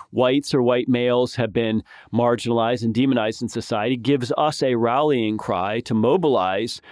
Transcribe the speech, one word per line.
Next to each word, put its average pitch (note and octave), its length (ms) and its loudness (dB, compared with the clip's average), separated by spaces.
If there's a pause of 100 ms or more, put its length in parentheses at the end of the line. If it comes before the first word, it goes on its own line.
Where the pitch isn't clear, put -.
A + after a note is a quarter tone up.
(120)
whites B2+ 420 0
or C3+ 80 4
white B2 260 2
males B2 460 2
have A2+ 180 -2
been A2+ 300 0 (320)
marginalized A#2 720 0
and A2+ 100 0
demonized A#2+ 480 0
in A2+ 80 -6
society A#2 480 -4
gives B2 400 0
us D3+ 240 0
a C3 140 2
rallying A#2 600 0
cry G#2 480 -4
to A#2+ 100 -2
mobilize, A2+ 840 0 (120)